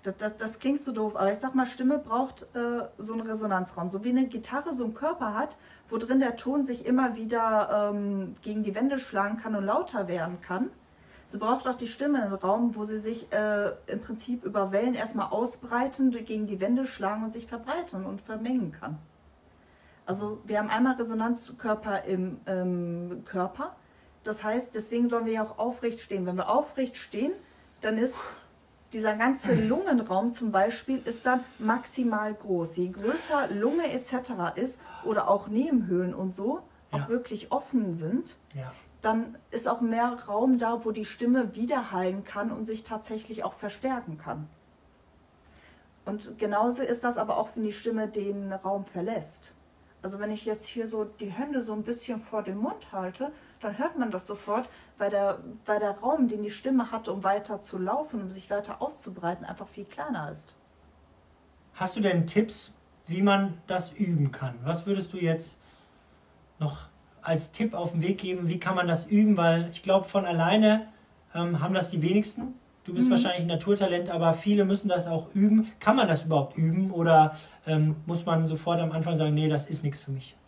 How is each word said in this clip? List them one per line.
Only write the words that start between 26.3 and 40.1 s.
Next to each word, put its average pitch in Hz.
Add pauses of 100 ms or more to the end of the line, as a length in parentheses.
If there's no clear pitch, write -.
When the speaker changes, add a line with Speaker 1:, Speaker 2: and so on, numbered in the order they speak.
Speaker 1:
wir 185
aufrecht 269
stehen, 269 (480)
dann 220
ist 247 (760)
dieser 214
ganze 254
Lungenraum 233
zum 233
Beispiel 233
ist 240
dann 247 (220)
maximal 220
groß. 180
Je 180
größer 262
Lunge 285
et 247
cetera 240
ist - (240)
oder 208
auch 202
Nebenhöhlen 208
und 185
so 233 (320)
auch 151
Speaker 2:
Ja. 143
Speaker 1:
wirklich 233
offen 220
sind, 175 (180)
Speaker 2:
Ja. 131 (280)
Speaker 1:
dann 220 (140)
ist 247
auch 240
mehr 233